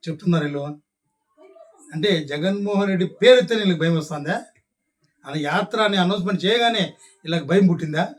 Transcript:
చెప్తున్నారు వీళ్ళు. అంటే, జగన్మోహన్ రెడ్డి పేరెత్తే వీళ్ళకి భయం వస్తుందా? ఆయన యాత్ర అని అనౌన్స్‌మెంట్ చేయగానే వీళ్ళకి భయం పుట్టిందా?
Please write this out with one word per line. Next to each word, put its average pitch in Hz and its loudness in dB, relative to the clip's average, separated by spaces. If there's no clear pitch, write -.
చెప్తున్నారు 160 0
వీళ్ళు. 143 -6
అంటే, 160 0
జగన్మోహన్ 196 -2
రెడ్డి 185 0
పేరెత్తే 247 4
వీళ్ళకి 190 0
భయం 165 0
వస్తుందా? 151 -6
ఆయన 139 -8
యాత్ర 175 -2
అని 202 2
అనౌన్స్‌మెంట్ 185 0
చేయగానే 233 0
వీళ్ళకి 160 -4
భయం 185 4
పుట్టిందా? 160 -2